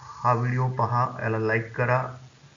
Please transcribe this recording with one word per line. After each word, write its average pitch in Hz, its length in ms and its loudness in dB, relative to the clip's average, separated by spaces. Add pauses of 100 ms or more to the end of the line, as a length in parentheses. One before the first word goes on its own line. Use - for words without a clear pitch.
(240)
हा 123 100 4
व्हिडिओ 123 340 2
पहा, 123 540 0
याला 113 180 0
लाईक 110 380 0
करा, 127 360 0 (440)